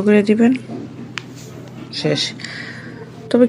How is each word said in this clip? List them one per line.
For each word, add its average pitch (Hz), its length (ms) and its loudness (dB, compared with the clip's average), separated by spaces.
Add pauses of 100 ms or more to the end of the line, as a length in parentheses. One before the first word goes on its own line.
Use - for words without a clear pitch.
করে 208 160 8
দিবেন, 220 300 6 (1400)
শেষ। 151 280 0 (1120)
তবে 240 180 8